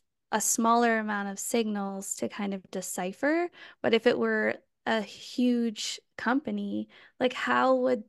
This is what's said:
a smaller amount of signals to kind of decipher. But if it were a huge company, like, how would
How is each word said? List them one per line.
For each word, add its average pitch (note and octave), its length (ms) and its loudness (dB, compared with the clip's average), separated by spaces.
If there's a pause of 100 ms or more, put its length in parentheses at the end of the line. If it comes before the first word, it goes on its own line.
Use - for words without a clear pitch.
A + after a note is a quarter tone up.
(320)
a G#3+ 80 2
smaller A#3 580 4
amount G#3 300 -4
of G3 100 -8
signals G3+ 800 -2
to A3+ 120 -4
kind G3+ 260 -4
of F#3+ 180 -10
decipher. A#3 760 -2 (320)
But A3+ 140 2
if A3+ 140 4
it - 100 2
were A3 380 0 (280)
a A3+ 160 0
huge A#3 1000 -2 (160)
company, G#3+ 720 -2 (320)
like, B3+ 140 2
how B3+ 420 4
would B3+ 320 2